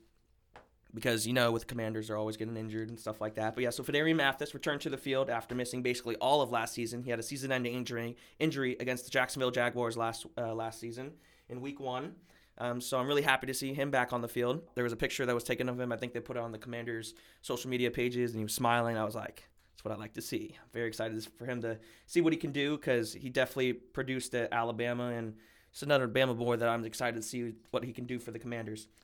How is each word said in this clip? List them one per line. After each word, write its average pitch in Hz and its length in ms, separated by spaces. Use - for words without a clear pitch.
because, 113 320
you 117 60
know, 120 220
with 117 140
Commanders, 110 400
they're 107 100
always 110 180
getting 113 220
injured 110 320
and 117 100
stuff 107 220
like 110 140
that. 110 180
But 127 100
yeah, 120 60
so 123 140
Phidarian 151 340
Mathis 143 360
returned 143 280
to 156 80
the 135 80
field 131 320
after 117 260
missing 123 260
basically 120 360
all 143 240
of 120 100
last 113 220
season. 120 300
He 127 60
had 117 100
a 113 40
season-ending 127 500
injury, 120 440
injury 139 420
against 127 240
the - 60
Jacksonville 127 400
Jaguars 120 440
last, 113 300
uh, 113 160
last 113 280
season, 123 320
in 123 120
week 139 180
one. 135 360
Um, 120 220
so 127 180
I'm 127 100
really 143 140
happy 131 260
to 131 60
see 135 200
him 147 180
back 123 220
on 120 80
the 117 80
field. 123 320
There 123 80
was 117 100
a 113 40
picture 135 280
that 123 100
was 117 80
taken 123 240
of 123 120
him. 123 120
I 113 60
think 123 160
they 120 80
put 120 160
it 117 60
on 117 100
the 110 40
Commanders' 117 560
social 123 280
media 123 220
pages, 123 400
and 110 80
he 110 60
was 107 80
smiling. 117 440
I 110 60
was 107 120
like, - 340
"That's - 100
what 110 100
I 104 40
like 107 160
to 117 80
see." 113 400
I'm - 100
very 117 160
excited 113 340
for 120 80
him 123 180
to 113 140
see - 160
what 160 100
he 160 60
can 151 160
do, 143 240
'cause 120 360
he 131 160
definitely 127 440
produced 131 600
at 117 180
Alabama, 120 560
and 113 260
it's - 140
another 139 240
Bama 127 300
boy 120 180
that 113 140
I'm 113 160
excited 117 320
to 110 100
see 117 280
what 120 120
he 123 80
can 123 140
do 123 120
for 120 140
the 113 80
Commanders. 113 480